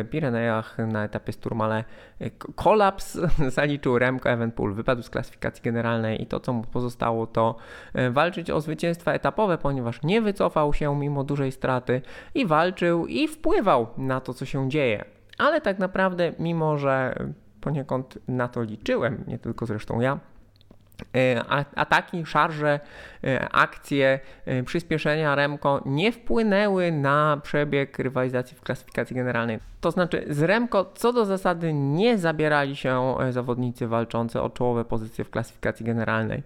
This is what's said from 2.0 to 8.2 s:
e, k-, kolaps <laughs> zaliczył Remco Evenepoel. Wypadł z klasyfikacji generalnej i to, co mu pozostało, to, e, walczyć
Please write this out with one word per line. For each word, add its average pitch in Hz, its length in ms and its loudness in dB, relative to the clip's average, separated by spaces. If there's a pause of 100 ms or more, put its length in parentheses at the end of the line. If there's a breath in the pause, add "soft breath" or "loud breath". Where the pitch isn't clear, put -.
e, 120 100 -6
k-, - 260 -12
kolaps - 600 2 (140)
<laughs> 131 260 4
zaliczył 143 420 2
Remco 127 300 2
Evenepoel. 117 440 0
Wypadł 117 280 0
z - 80 -16
klasyfikacji - 540 -6
generalnej 117 580 0
i 117 60 -8
to, - 120 -4
co 127 140 -4
mu 113 100 -2
pozostało, 117 640 -2
to, 113 280 2 (380 loud breath)
e, 127 180 2
walczyć 165 400 0